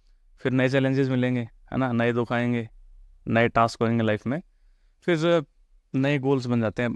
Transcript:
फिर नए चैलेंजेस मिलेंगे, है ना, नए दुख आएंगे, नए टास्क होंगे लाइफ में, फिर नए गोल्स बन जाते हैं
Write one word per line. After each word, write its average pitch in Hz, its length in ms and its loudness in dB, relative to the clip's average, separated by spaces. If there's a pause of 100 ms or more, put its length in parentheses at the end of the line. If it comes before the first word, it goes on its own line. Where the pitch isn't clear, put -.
(400)
फिर 127 120 -2
नए 131 180 2
चैलेंजेस 135 400 2
मिलेंगे, 127 320 0
है - 360 -12
ना, 127 140 -2
नए 117 220 2
दुख 120 180 -2
आएंगे, 120 380 -2 (580)
नए 117 220 2
टास्क 117 320 0
होंगे 117 220 0
लाइफ 107 240 -2
में, 139 140 -4 (600)
फिर 165 440 0 (500)
नए 139 240 0
गोल्स 131 260 0
बन 120 160 0
जाते 110 220 -2
हैं 120 120 -4